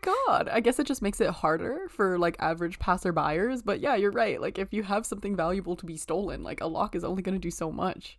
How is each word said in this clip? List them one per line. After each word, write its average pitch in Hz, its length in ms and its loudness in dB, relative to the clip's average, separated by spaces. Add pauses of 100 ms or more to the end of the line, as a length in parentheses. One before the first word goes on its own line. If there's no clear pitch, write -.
God. 480 460 2
I - 100 0
guess 233 220 4
it 285 80 0
just 269 120 -2
makes 202 200 0
it 185 100 4
harder 170 580 -2
for, 185 300 2
like, 170 220 4
average 165 400 -2
passerbyers. 180 800 2
But 208 160 0
yeah, 262 160 2
you're 202 160 4
right. 214 300 2
Like, - 180 -2
if 190 140 -4
you 214 100 0
have 202 240 0
something 202 300 -4
valuable 175 400 0
to - 100 -10
be 160 100 -8
stolen, 165 460 -2
like, - 180 -8
a - 60 -2
lock 180 300 -2
is 175 80 -2
only 185 180 -2
gonna 190 160 0
do 170 140 -4
so 160 180 -4
much. - 480 -4